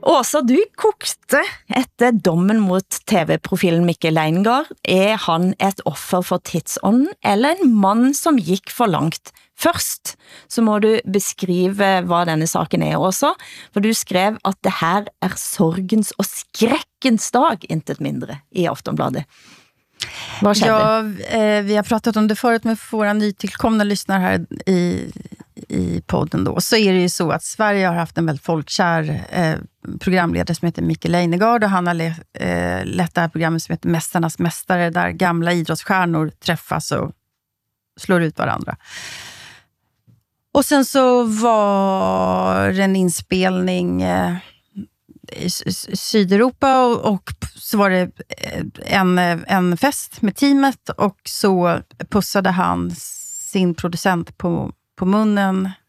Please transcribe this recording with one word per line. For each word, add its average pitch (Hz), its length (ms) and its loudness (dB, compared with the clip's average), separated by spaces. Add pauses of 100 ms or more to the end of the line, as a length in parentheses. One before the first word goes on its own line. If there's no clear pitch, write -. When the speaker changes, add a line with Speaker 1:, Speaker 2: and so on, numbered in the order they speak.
Speaker 1:
Åsa, 294 380 2
du 247 120 4 (200)
kokte - 640 0 (320)
etter 254 400 0
dommen 185 480 2
mot 190 240 2 (240)
T 180 160 2
V-profilen 170 640 0
Mikkel 160 300 0
Leingard. 202 500 2 (160)
Er 196 320 2
han 180 420 0
et 196 300 -2
offer - 340 -2
for - 220 -2
tidsånden, 233 640 0 (160)
eller 247 320 2
en 320 240 4
mann 226 340 4
som 311 220 2
gikk 185 380 -2
for 226 180 2
langt? - 400 -4 (240)
Først - 600 -4 (340)
så 233 160 2
må 214 160 2
du 214 80 4 (180)
beskrive 190 800 0 (160)
hva 175 240 2
denne 160 220 0
saken 165 340 -2
er, 156 160 0
Åsa, 190 320 0 (400)
for 208 80 -2
du 214 160 2
skrev 196 480 0
at 196 220 -2
det 190 160 0
her 185 260 0 (160)
er 190 160 -4
sorgens 185 760 0
og 208 100 -2
skrekkens - 1040 -2
dag, 254 380 2
intet 160 320 -4
mindre, 139 380 -8 (120)
i 180 160 0
Aftonbladet. - 560 -4 (1160)
Vad 202 160 4
skedde? 214 160 4
Speaker 2:
Ja, 220 640 0
eh, 214 260 2
vi 208 120 0
har 208 100 2
pratat 220 300 0
om 214 120 2
det 208 80 0
förut, 233 280 0
men 226 120 0
för - 200 -10
våra 208 160 0
nytillkomna 208 720 0
lyssnare 196 360 0
här 185 260 0 (200)
i, 180 440 0 (580)
i 90 380 -2
podden 160 380 -2
då, - 160 -2
så - 160 0
är 208 160 4
det 185 80 4
ju 180 80 2
så 170 220 -2
att 165 140 -2
Sverige 202 420 0
har 175 80 0
haft 170 240 -4
en 165 80 0
väldigt 147 180 -4
folkkär, 165 840 -2
eh, 160 240 0 (460)
programledare 175 540 0
som 170 120 -4
heter 170 160 -4
Micke 160 260 -2
Leijnegard, 180 560 2
och 202 60 0
han 180 160 0
har 175 80 0
le-, 165 200 -4 (260)
eh, 90 440 -2
lett 165 300 -2
det 175 60 2
här 170 80 0
programmet 160 340 -2
som - 100 -6
heter 170 160 -4
Mästarnas 165 500 -2
mästare, 175 520 -2
där 175 200 -2
gamla 170 420 0
idrottsstjärnor 165 760 0 (140)
träffas 156 480 -4
och - 200 -4 (880)
slår 180 220 0
ut 156 160 -4
varandra. - 380 -4 (1800)
Och 277 100 4
sen 277 200 4
så 247 400 4
var 196 1500 2
det 190 120 0
en 190 120 2
inspelning, 185 1080 0
eh, 180 320 0 (1000)
i - 140 -8
S-, - 200 -6
S-, - 340 -8
Sydeuropa, 247 840 2
och, 233 280 0
och - 180 -6 (260)
så - 220 -2
var 202 120 4
det, 180 200 0 (180)
eh, - 340 -10 (380)
en, 180 180 4
eh, 175 280 2
en 180 300 2
fest - 460 -2
med 202 140 0
teamet, 277 520 2
och - 360 -2
så 175 560 2 (300)
pussade 190 400 0
han 175 460 0
sin - 800 -4
producent 170 640 -4
på, 170 340 -4 (240)
på - 100 -4
munnen 196 640 0 (180)